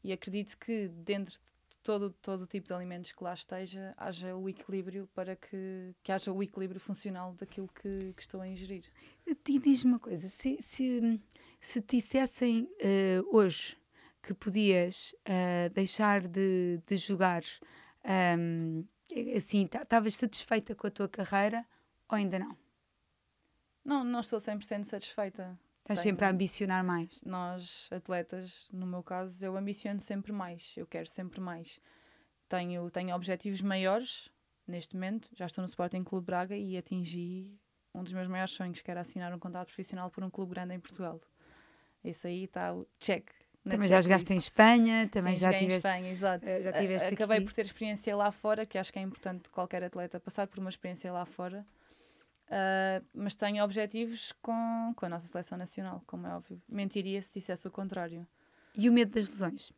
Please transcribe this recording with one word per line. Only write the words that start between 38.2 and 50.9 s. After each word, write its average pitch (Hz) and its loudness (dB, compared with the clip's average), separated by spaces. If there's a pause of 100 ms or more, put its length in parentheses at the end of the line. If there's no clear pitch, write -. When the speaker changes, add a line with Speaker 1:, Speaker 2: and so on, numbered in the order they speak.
Speaker 1:
maiores 185 -4
sonhos, 175 -6
que - -12
era 175 -4
assinar 175 -8
um 175 -10
contrato 180 -8
profissional 185 -8
por 190 -8
um 185 -4
clube 180 -6
grande 180 -6
em 180 -8
Portugal. 165 -8 (840)
Esse - -6
aí 185 -4
tá 180 -4
o 180 -8 (120)
check - 0 (360)
na 190 -2
Speaker 2:
Também 208 4
já 185 10
jogaste 180 6
em 180 4
Speaker 1:
checklist. - -2
Speaker 2:
Espanha, 226 8
também 180 2
Speaker 1:
Sim, 180 0
Speaker 2:
já 185 6
Speaker 1:
joguei 196 6
em - 2
Speaker 2:
tiveste, 185 2
Speaker 1:
Espanha, 185 0
exato. 185 0
Speaker 2:
eh, 190 0
já 190 0
Speaker 1:
A-, - -4
Speaker 2:
tiveste 185 2
Speaker 1:
acabei 214 4
Speaker 2:
aqui. 196 4
Speaker 1:
por 208 -8
ter 214 0
experiência 208 -4
lá 208 4
fora, 214 0
que 202 -6
acho 190 -4
que 196 -6
é - -4
importante 185 -8
qualquer 180 -4
atleta 180 -6
passar 196 -4
por - -12
uma 185 -4
experiência 180 -8